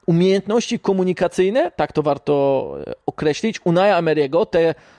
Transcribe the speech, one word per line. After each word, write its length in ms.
umiejętności 720
komunikacyjne, 920
tak 220
to 100
warto, 760
e, 60
określić, 600
Unaja 360
Emery'ego, 440
te, 280